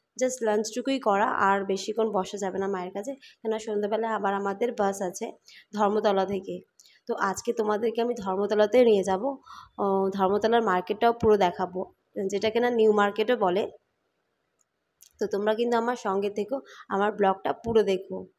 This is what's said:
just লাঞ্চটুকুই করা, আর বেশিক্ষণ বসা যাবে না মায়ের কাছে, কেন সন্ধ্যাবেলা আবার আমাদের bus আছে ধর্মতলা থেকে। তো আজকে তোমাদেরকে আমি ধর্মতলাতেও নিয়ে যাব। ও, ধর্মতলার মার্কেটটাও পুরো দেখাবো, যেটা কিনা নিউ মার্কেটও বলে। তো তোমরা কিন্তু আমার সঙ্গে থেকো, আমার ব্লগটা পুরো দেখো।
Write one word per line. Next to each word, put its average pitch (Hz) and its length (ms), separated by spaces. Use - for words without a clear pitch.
just 254 240
লাঞ্চটুকুই 226 540
করা, 214 280
আর 196 380
বেশিক্ষণ 208 460
বসা 196 280
যাবে 190 200
না 196 80
মায়ের 185 260
কাছে, 208 220
কেন 220 440
সন্ধ্যাবেলা 214 560
আবার 202 200
আমাদের 196 380
bus 202 300
আছে 190 300
ধর্মতলা 202 520
থেকে। 185 340
তো 233 60
আজকে 196 380
তোমাদেরকে 220 500
আমি 240 120
ধর্মতলাতেও 208 720
নিয়ে 208 200
যাব। 190 200
ও, 196 360
ধর্মতলার 208 480
মার্কেটটাও 208 500
পুরো 226 240
দেখাবো, 180 560
যেটা 202 200
কিনা 240 200
নিউ 220 220
মার্কেটও 208 440
বলে। 196 340
তো 208 60
তোমরা 208 280
কিন্তু 240 220
আমার 233 200
সঙ্গে 202 340
থেকো, 214 300
আমার 202 240
ব্লগটা 190 400
পুরো 226 300
দেখো। 185 440